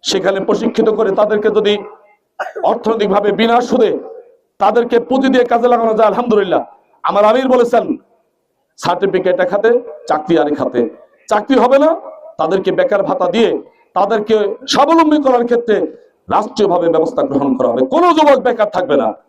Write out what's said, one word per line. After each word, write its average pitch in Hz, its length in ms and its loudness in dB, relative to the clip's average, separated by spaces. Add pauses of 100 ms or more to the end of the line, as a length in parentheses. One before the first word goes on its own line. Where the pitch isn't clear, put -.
সেখানে 190 380 -2
প্রশিক্ষিত 220 500 -2
করে 208 220 0
তাদেরকে 214 380 0
যদি 208 280 0 (840)
অর্থনৈতিকভাবে 208 680 0
বিনা 226 300 2
সুদে 208 360 0 (600)
তাদেরকে 233 420 0
পুঁজি 262 300 0
দিয়ে 247 140 2
কাজে 240 240 0
লাগানো 233 260 2
যায়, 220 140 2
আলহামদুলিল্লাহ। 202 560 0 (400)
আমার 202 220 0
আমির 254 220 2
বলেছেন, 240 500 0 (800)
সার্টিফিকেট 180 640 -2
এক 185 100 0
হাতে, 214 320 2 (260)
চাকরি 156 320 0
আরেক 147 220 -2
হাতে। 120 280 -2 (400)
চাকরি 220 300 0
হবে 254 200 4
না, 311 160 2 (420)
তাদেরকে 185 340 -2
বেকার 180 320 0
ভাতা 180 280 -2
দিয়ে 202 300 0 (320)
তাদেরকে 208 600 0 (120)
স্বাবলম্বী 302 560 2
করার 254 200 2
ক্ষেত্রে 233 360 0 (500)
রাষ্ট্রীয়ভাবে 175 600 0
ব্যবস্থা 156 340 0
গ্রহণ 135 340 -2
করা 127 100 0
হবে, - 180 0
কোনো 339 280 2
যুবক 294 260 4
বেকার 226 300 0
থাকবে 151 280 -2
না। 110 160 0 (160)